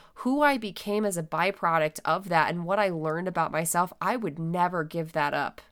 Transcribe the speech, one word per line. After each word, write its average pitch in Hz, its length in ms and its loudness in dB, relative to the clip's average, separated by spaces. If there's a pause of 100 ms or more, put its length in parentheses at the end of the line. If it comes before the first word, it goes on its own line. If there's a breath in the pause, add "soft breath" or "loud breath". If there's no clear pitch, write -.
(160 loud breath)
who 269 260 0
I 277 160 4
became 208 480 -2
as 196 100 0
a 170 60 -2
byproduct 165 840 0
of 185 240 0
that 160 220 4
and 170 160 -4
what 196 120 2
I 202 120 2
learned 165 380 -2
about 175 220 0
myself, 170 480 0
I 196 180 0
would 180 220 -4
never 175 460 0
give 160 280 -6
that 147 200 2
up. 143 400 -4